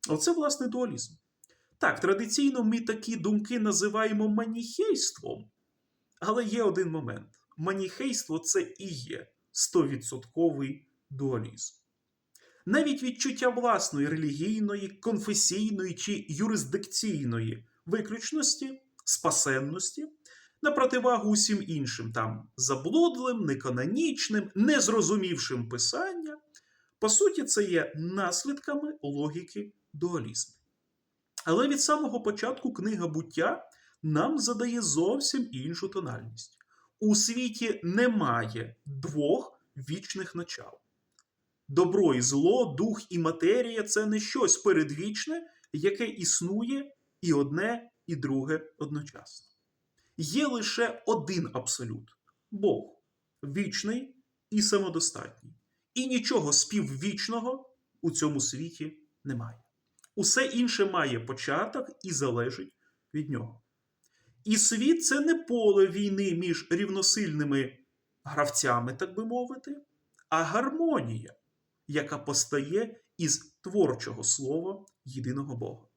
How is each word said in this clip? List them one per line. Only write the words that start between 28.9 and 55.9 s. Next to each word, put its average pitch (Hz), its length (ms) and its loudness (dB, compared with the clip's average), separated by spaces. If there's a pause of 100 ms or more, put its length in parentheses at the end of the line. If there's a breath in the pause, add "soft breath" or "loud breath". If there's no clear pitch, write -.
логіки 151 720 -4 (200)
дуалізму. 147 600 -4 (880)
Але 208 240 4
від 277 120 2
самого 277 420 0
початку 233 500 -2
книга 185 360 -2
«Буття» 156 600 -2 (320 soft breath)
нам 175 360 2
задає 233 440 0
зовсім 220 680 2
іншу 160 360 -6
тональність. 117 720 -10 (420 soft breath)
У 208 140 6
світі 233 680 0
немає 165 920 2 (100)
двох 147 760 0 (160)
вічних 175 580 -8
начал. - 460 -10 (880)
Добро 175 460 6
і 123 60 2
зло, 156 580 4
дух 214 340 -2
і 170 60 0
матерія — 214 640 2
це 214 240 0
не 214 140 2
щось 220 360 2
передвічне, 196 880 0 (260 loud breath)
яке 196 340 0
існує 226 840 -2 (280)
і 170 120 2
одне, 180 580 0 (160)
і 165 100 -6
друге 135 440 -2 (180)
одночасно. - 680 -10 (680)
Є 170 300 0
лише 233 600 -2
один 170 460 0
абсолют — - 580 -6 (400)
Бог, 196 520 -2 (400)
вічний 202 720 -4 (360)
і 208 120 2
самодостатній. - 920 -2 (400)